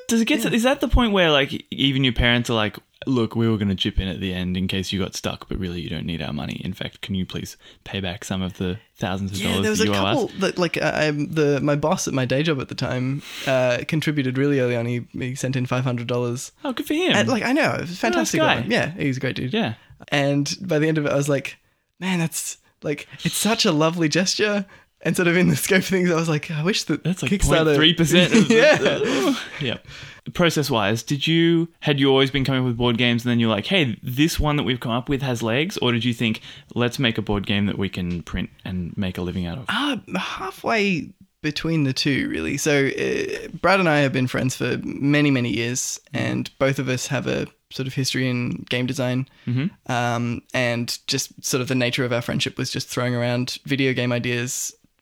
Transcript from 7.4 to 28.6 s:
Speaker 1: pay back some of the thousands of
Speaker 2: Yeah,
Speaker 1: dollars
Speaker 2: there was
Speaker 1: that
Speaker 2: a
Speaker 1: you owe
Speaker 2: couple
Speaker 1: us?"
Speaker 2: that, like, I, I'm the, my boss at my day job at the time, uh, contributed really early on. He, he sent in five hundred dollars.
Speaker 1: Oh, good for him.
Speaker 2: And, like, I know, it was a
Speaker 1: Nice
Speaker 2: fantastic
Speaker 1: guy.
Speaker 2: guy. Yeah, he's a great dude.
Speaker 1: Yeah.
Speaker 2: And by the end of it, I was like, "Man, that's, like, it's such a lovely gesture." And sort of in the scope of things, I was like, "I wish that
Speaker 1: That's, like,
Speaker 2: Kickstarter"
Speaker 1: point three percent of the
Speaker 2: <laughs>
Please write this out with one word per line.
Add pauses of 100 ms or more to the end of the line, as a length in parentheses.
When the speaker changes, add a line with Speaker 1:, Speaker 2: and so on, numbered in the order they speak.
Speaker 1:
pay
back
some
of
the (180)
thousands
of
Speaker 2:
Yeah,
Speaker 1:
dollars
Speaker 2:
there
was
Speaker 1:
that
Speaker 2:
a
Speaker 1:
you
owe
Speaker 2:
couple
Speaker 1:
us?" (100)
Speaker 2:
that,
like,
I,
I'm
the,
my
boss
at
my
day
job
at
the
time, (240)
uh, (100)
contributed
really
early
on.
He,
he
sent
in
five
hundred
dollars. (140)
Speaker 1:
Oh,
good
for
him.
Speaker 2:
And,
like,
I
know,
it
was
a
Speaker 1:
Nice
Speaker 2:
fantastic
Speaker 1:
guy.
Speaker 2:
guy.
Yeah,
he's
a
great
dude.
Speaker 1:
Yeah. (340)
Speaker 2:
And
by
the
end
of
it,
I
was
like, (460)
"Man,
that's, (260)
like, (160)
it's
such
a
lovely
gesture." (360)
And
sort
of
in
the
scope
of
things,
I
was
like,
"I
wish
that
Speaker 1:
That's,
like,
Speaker 2:
Kickstarter"
Speaker 1:
point
three
percent
of
the
Speaker 2:
<laughs>